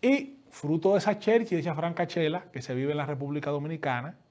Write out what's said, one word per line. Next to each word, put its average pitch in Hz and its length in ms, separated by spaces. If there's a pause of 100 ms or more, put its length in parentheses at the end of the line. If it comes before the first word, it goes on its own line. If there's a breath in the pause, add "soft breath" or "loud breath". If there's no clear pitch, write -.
Y 269 360 (120)
fruto 160 420
de 202 60
esa 202 200
chercha 226 360
y - 20
de 160 60
esa 160 120
francachela 170 760
que 131 80
se 127 140
vive 139 180
en 147 60
la 143 80
República 143 440
Dominicana 147 680 (140)